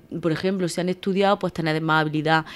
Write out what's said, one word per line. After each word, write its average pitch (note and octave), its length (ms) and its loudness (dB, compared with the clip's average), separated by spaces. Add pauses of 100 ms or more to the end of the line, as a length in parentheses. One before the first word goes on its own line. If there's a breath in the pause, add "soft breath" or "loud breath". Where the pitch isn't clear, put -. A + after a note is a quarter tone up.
(200)
por D#3+ 120 0
ejemplo, F#3 360 -2
si E3+ 140 -4
han F3+ 80 0
estudiado, G3 480 2
pues, F#3 160 -4
tener D#3 260 -2
más D#3 220 2
habilidad D#3 420 2 (120)